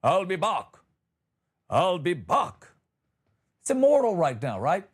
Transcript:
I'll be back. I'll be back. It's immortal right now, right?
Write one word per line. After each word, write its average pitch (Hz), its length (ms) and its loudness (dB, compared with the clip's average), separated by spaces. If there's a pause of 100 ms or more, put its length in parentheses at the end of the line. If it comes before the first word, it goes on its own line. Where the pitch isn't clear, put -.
I'll 175 240 2
be 185 100 -4
back. 175 420 -4 (920)
I'll 180 280 0
be 175 160 -2
back. 165 540 -4 (920)
It's - 80 -10
immortal 269 460 4
right 139 260 0
now, 113 180 -4
right? 175 340 -2